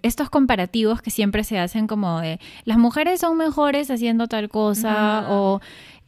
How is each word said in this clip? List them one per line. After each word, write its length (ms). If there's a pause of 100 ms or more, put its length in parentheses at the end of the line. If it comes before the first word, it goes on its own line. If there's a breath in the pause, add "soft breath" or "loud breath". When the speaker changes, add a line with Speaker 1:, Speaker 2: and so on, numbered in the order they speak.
Speaker 1:
estos 280
comparativos 720
que 100
siempre 320
se 160
hacen 280
como 320
de, 200 (260 loud breath)
"Las 120
mujeres 440
son 160
mejores 540
haciendo 360
tal 220
cosa", 720
Speaker 2:
Ajá. 120
Speaker 1:
o 300 (460 loud breath)